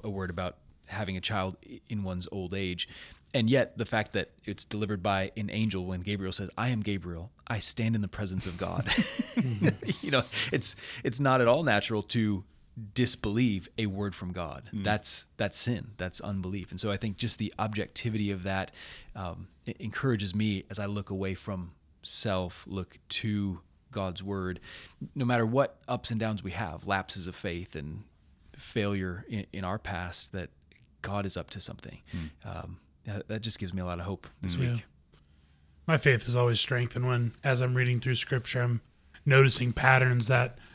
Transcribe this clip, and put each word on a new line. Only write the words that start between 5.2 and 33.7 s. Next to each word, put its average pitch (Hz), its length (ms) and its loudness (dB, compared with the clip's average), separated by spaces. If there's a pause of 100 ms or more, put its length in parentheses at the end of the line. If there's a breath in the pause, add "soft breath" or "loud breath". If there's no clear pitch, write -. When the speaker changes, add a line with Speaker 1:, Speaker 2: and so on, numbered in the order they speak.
Speaker 1:
an 104 140 -4
angel 95 340 0
when 90 160 -4
Gabriel 98 300 -2
says, 95 260 -4
"I 117 120 0
am 117 120 0
Gabriel, 87 500 -4 (160)
I 110 120 -2
stand 113 360 2
in 107 60 2
the 101 60 -2
presence 95 380 -4
of 87 120 -4
God." 87 280 -2
<laughs> - 100 2 (420)
Speaker 2:
Mm-hmm. 127 540 2 (120)
Speaker 1:
You 143 60 -4
know, 131 140 4 (280 loud breath)
it's, - 240 2 (280 loud breath)
it's 131 160 0
not 131 220 6
at 117 60 6
all 123 140 8
natural 110 400 2
to 104 420 0 (520)
disbelieve 110 840 2
a 110 80 0
word 101 300 -2
from 90 160 -6
God. 85 320 -8 (100)
Speaker 3:
Mm. 104 100 -4
Speaker 1:
That's, - 440 2 (100)
that's 104 220 0
sin. 107 380 2
That's 90 240 -2
unbelief. 95 500 -4
And 87 80 -6
so 110 120 0
I 98 60 0
think 104 200 -4
just 117 200 0
the 104 220 -4
objectivity 107 720 -2
of 95 120 -4
that, 95 280 -4 (440 loud breath)
um, 90 320 -8 (200)
it 117 120 -8
encourages 104 540 -2
me 104 380 0
as 101 80 0
I 101 80 -2
look 101 240 -6
away 95 240 -4
from 90 380 -8 (280)
self, 92 640 0
look 92 320 -8 (120)
to 101 520 -2 (300)
God's 92 320 -6
word, 92 360 -4 (540 loud breath)
no 139 100 -2
matter 120 220 2
what 123 420 2
ups - 220 -2
and 113 100 0
downs 107 240 -2
we 92 80 -6
have, 82 360 -8
lapses 95 400 -2
of 90 80 -8
faith 87 400 -6
and 78 280 -10 (520)
failure 101 760 -2
in, 104 240 -4
in 95 100 -6
our 92 140 -2
past, 87 540 -4
that 92 180 -6 (540)
God 98 240 -2
is 92 100 0
up 85 140 -6
to 95 80 -8
something. - 400 -6 (440 loud breath)
Speaker 3:
Mm. 92 200 -10
Speaker 1:
Um, 87 160 -14 (260)
that, 101 220 -8
that 107 160 -6
just 113 160 -2
gives 92 140 -6